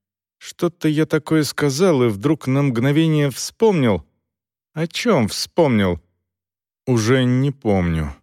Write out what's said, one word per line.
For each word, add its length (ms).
Что-то 460
я 160
такое 380
сказал 600
и 60
вдруг 380
на 160
мгновение 680
вспомнил». 760
«О 140
чём 420
вспомнил?» 720
«Уже 380
не 260
помню». 720